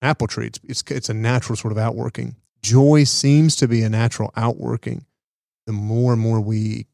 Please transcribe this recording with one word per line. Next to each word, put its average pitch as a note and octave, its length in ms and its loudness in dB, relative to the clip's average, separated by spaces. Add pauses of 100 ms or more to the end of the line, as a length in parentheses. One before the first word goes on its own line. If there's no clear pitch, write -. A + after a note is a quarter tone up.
an C3 80 0
apple B2 180 -2
tree. A2+ 200 -8
It's, A2+ 200 -14
it's, - 240 -8
it's C3 180 -6
a A#2 40 -4
natural A#2 420 -2
sort A2 160 -6
of G#2 60 -4
outworking. A#2 580 -6 (260)
Joy C#3 440 6
seems D3 520 4
to C3 120 2
be A#2 140 2
a A2 60 0
natural A2 460 -2
outworking A#2 680 -4 (640)
the A2+ 60 -6
more A2 380 0
and A2+ 100 2
more A2+ 200 0
we A2 520 -4